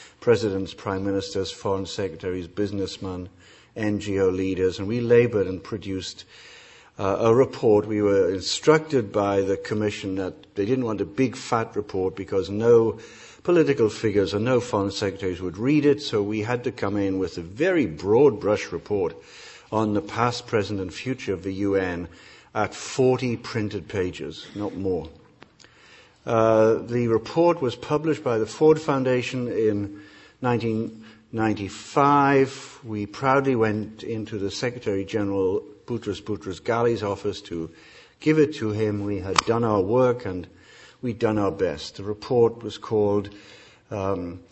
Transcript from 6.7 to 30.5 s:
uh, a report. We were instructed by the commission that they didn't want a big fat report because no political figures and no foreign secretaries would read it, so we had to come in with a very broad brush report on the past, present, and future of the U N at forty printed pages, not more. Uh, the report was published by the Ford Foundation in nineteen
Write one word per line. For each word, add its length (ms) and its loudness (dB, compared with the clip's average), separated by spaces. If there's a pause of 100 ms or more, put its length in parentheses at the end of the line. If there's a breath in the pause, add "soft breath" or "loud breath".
uh, 240 0
a 140 6
report. 540 4
We 140 0
were 300 4
instructed 800 2
by 300 2
the 160 0
commission 600 -4
that 380 -8
they 100 0
didn't 200 0
want 160 -2
a 60 -4
big 280 -2
fat 400 -2
report 400 -4
because 360 -4
no 500 6 (420 loud breath)
political 460 4
figures 440 0
and 120 0
no 160 4
foreign 320 0
secretaries 480 -4
would 160 -6
read 300 2
it, 160 4
so 200 0
we 200 -2
had 220 -2
to 60 -4
come 260 -4
in 220 0
with 180 -4
a 60 -6
very 440 0
broad 520 4
brush 320 0
report 460 -4 (560 loud breath)
on 220 0
the 80 0
past, 440 -2
present, 320 -2
and 160 -8
future 380 -6
of 100 -6
the 120 -6
U 200 0
N 320 -2 (460 loud breath)
at 220 -2
forty 600 0
printed 500 -6
pages, 580 -6 (120)
not 180 -6
more. 340 -4 (1160 loud breath)
Uh, 480 4
the 320 -2
report 560 2
was 140 -2
published 480 -2
by 140 0
the 80 0
Ford 340 4
Foundation 640 0
in 560 -2 (400 loud breath)
nineteen 600 -2 (260 loud breath)